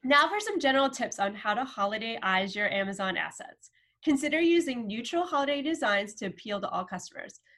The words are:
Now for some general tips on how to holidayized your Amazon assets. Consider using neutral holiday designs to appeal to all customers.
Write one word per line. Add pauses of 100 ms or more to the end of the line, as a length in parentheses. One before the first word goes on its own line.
Now
for
some
general
tips
on
how
to
holidayized
your
Amazon
assets. (340)
Consider
using
neutral
holiday
designs
to
appeal
to
all
customers. (160)